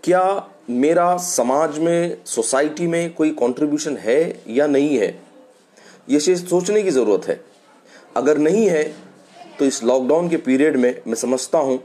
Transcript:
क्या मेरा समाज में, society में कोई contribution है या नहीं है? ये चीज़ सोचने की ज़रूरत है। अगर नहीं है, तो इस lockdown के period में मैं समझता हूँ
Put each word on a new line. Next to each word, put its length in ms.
क्या 440
मेरा 480
समाज 640
में, 460
society 640
में 260
कोई 160
contribution 680
है 500
या 200
नहीं 300
है? 240
ये 100
चीज़ 260
सोचने 380
की 80
ज़रूरत 360
है। 140
अगर 200
नहीं 300
है, 160
तो 60
इस 180
lockdown 460
के 80
period 400
में 300
मैं 80
समझता 420
हूँ 280